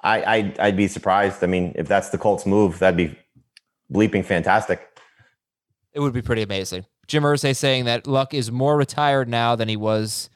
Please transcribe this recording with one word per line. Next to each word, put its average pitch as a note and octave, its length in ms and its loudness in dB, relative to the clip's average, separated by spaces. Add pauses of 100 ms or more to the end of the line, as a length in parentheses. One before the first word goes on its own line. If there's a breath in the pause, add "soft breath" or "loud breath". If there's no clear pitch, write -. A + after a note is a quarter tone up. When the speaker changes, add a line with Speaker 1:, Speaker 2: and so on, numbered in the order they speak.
Speaker 1:
I, G#2+ 200 2
I, G#2+ 360 0
I'd G2+ 180 2
be G2+ 100 2
surprised. F#2+ 560 0
I F2 40 0
mean, F2+ 280 -2
if D#2+ 120 -4
that's G2 220 0
the F#2+ 80 -4
Colts' G2+ 280 0
move, G2 340 2
that'd F#2 160 2
be E2 220 0 (760)
bleeping G2+ 300 2
fantastic. F#2 640 0 (1040 soft breath)
Speaker 2:
It D3 60 -8
would C#3 140 -2
be B2 80 -4
pretty A2 220 -2
amazing. F#2+ 420 -6 (220)
Jim D3+ 160 0
Irsay C#3+ 320 2
saying C3 300 0
that A#2 220 -2
Luck C3+ 260 0
is A#2+ 180 -4
more C#3 260 2
retired C#3 500 0
now A#2 280 0
than A2 120 -2
he A2 80 -2
was A2 600 -4